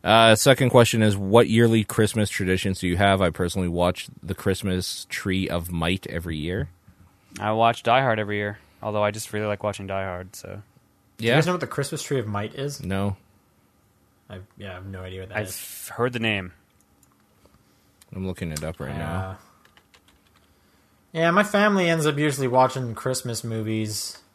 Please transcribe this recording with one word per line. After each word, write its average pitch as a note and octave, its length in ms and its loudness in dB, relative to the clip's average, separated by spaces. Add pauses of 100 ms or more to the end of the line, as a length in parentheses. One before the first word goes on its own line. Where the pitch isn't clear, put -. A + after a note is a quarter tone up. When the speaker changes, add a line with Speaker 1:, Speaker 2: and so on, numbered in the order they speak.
Speaker 1:
Uh, A2 340 8
second C3 340 4
question A#2 320 6
is, G2+ 160 4
"What G2+ 320 6
yearly A2+ 340 6
Christmas G#2+ 460 0
traditions F#2 500 -2
do F#2 80 -2
you F2 80 0
have? G2 240 4
I F2+ 80 4
personally F2 400 -2
watch F2 400 0 (140)
the F#2 120 -8
Christmas F#2 760 -4
Tree F#2+ 400 -2
of E2+ 200 -4
Might E2+ 360 -2
every E2+ 320 -6
year." F2+ 320 -4 (680)
Speaker 2:
I G#2+ 140 -4
watch A2+ 300 2
Die B2 180 4
Hard A#2 180 0
every G#2 200 -4
year, G#2 200 -6 (240)
although G#2 220 -2
I G#2 60 2
just G#2+ 240 -10
really G#2+ 120 -4
like G#2 160 -4
watching G#2 240 -6
Die F#2+ 180 -6
Hard, F#2 300 -10
so. G2 280 -16 (560)
Speaker 3:
Do A2+ 60 -10
you A#2 80 2
Speaker 1:
Yeah. C3+ 60 6
Speaker 3:
guys D#3 80 4
know F3+ 60 0
what F3 80 -4
the C#3 60 -6
Christmas - 340 -8
Tree C3+ 200 -4
of G#2+ 80 -6
Might G#2 260 -6
is? C#3 260 -8
Speaker 1:
No. G2 360 -2 (1120)
Speaker 3:
I, G2 80 -16 (180)
yeah, G2 140 -14
I F2+ 40 -14
have F#2 120 -14
no F#2+ 160 -12
idea F#2 200 -12
what F#2+ 80 -14
that G2 80 -6
Speaker 2:
I've G2+ 100 -6
Speaker 3:
is. - 400 -14
Speaker 2:
heard B2 240 -2
the A#2+ 80 -4
name. G2+ 320 0 (1600)
Speaker 1:
I'm F#2 100 -8
looking F2 280 -8
it D2+ 100 -8
up D#2+ 160 -8
right C#2 180 -8
now. D#2 240 -6
Speaker 3:
Uh, F#2+ 140 -8 (1800)
yeah, E3 200 2
my G3+ 100 4
family G3+ 480 2
ends D#3+ 160 2
up C#3+ 120 2
usually C#3 280 0
watching B2+ 480 2
Christmas B2+ 480 -4
movies. A2 760 -4 (160)